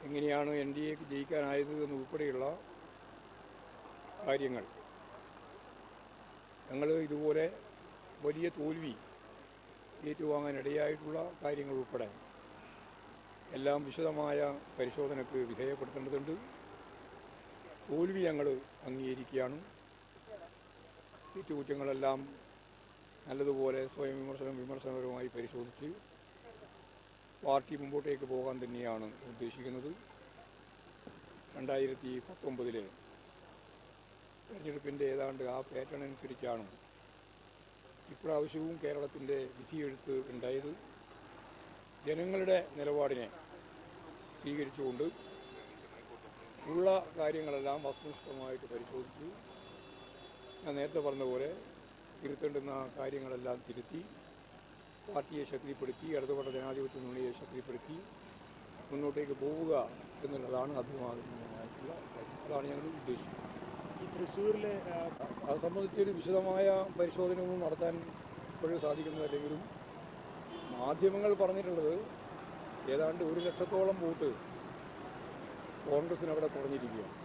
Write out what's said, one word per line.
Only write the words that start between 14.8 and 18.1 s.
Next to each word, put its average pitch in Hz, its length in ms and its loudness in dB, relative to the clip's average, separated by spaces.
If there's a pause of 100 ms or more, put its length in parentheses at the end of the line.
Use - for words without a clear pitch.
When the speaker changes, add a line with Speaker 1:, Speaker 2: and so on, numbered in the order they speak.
Speaker 1:
വിധേയപ്പെടുത്തേണ്ടതുണ്ട്. 135 840 0 (1600)
തോൽവി 185 380 4